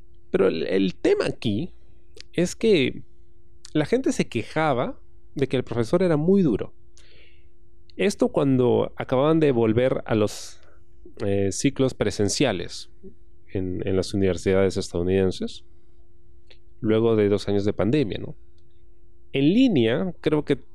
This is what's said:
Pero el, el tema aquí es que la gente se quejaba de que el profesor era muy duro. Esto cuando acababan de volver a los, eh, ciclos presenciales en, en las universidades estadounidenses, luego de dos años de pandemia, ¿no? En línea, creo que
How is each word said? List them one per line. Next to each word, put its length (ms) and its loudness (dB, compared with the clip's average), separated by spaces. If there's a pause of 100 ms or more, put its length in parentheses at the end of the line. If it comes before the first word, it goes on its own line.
(320)
Pero 160 4
el, 160 0
el 320 2
tema 320 2
aquí 460 -2 (600)
es 220 0
que 480 2 (680)
la 140 2
gente 260 2
se 160 0
quejaba 720 0 (360)
de 120 2
que 80 -2
el 80 2
profesor 380 0
era 160 4
muy 240 4
duro. 320 0 (1200)
Esto 320 2
cuando 680 4
acababan 420 2
de 140 6
volver 520 4
a 100 0
los, 440 0 (680)
eh, 280 2
ciclos 400 0
presenciales 960 0 (580)
en, 400 -4
en 80 2
las 180 0
universidades 640 2
estadounidenses, 880 0 (1200)
luego 340 4
de 140 6
dos 180 2
años 160 2
de 80 2
pandemia, 460 2
¿no? 180 -8 (960)
En 220 4
línea, 640 4
creo 240 2
que 160 0 (160)